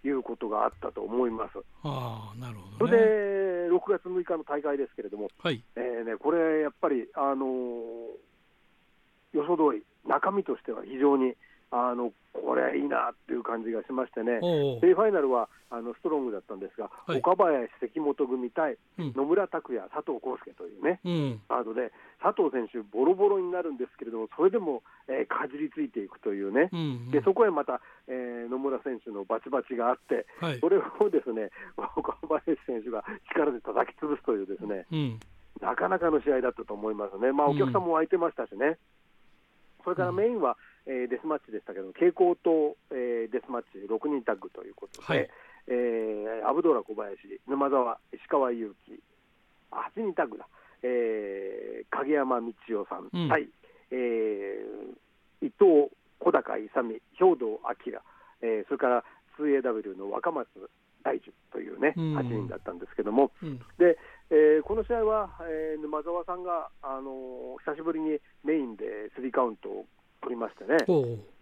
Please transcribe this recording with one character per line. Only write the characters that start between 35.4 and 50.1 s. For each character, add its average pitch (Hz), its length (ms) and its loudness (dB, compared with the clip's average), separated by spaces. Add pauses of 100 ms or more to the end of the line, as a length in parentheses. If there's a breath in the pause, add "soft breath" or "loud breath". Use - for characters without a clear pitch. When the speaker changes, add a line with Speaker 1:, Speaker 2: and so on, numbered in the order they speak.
Speaker 1:
な - 140 -2
か 180 140 0
な 185 100 2
か 165 120 2
の 151 120 2
試 143 100 2
合 127 80 4
だ 123 100 2
っ - 40 -16
た 110 100 -10
と 107 100 -8
思 107 180 -4
い - 20 -4
ま 101 160 -6
す 98 80 -12
ね。 127 140 2
ま 147 120 4
あ、 - 40 6
Speaker 2:
う 147 60 4
ん。 - 20 0
Speaker 1:
お - 20 0
客 135 140 2
さ 196 60 2
ん 180 60 0
も 170 100 2
湧 160 100 4
い - 40 -2
て 190 80 4
ま 170 140 2
し - 60 -14
た 120 100 -4
し - 100 -18
ね。 147 220 2 (1040)
そ 180 80 -6
れ 175 60 -2
か 185 80 0
ら 175 80 -2
メ 202 160 2
イ - 20 4
ン 226 100 -2
は、 131 100 2
Speaker 2:
う - 20 -4 (180 soft breath)
ん。 - 40 -20 (120)
Speaker 1:
え 127 180 -4
ー、 120 40 -6
デ 123 120 -2
ス 160 60 -10
マ 151 100 -2
ッ - 100 -6
チ 110 60 -14
で 107 60 -8
し - 80 -12
た 101 60 -12
け 95 80 -8
ど、 95 120 -10
蛍 - 180 4
光 175 260 4
灯、 156 400 2 (140)
え 120 380 -2
ー、 110 40 -8
デ 123 80 0
ス - 100 -18
マ 120 100 -4
ッ - 20 -20 (100)
チ、 98 160 -14
六 113 200 -2
人 139 140 0
タ - 100 0
ッ - 40 0
グ - 140 -14
と - 140 -16
い 101 60 -16
う - 40 -20
こ - 180 -16
と - 80 -20
で、 - 60 -16
Speaker 2:
は 160 100 0
い。 143 120 0 (380 loud breath)
Speaker 1:
え 127 60 -4 (720)
ー、 110 40 4
ア 127 40 4
ブ 165 100 2
ド 165 100 6
ー - 20 6
ラ 107 80 2
小 107 120 -10
林、 101 540 -10
沼 139 220 0
澤、 127 280 2 (140)
石 - 160 -18
川 135 240 2
祐 110 220 -6 (120)
希、 - 140 -18 (720)
八 - 260 -8
人 208 160 -2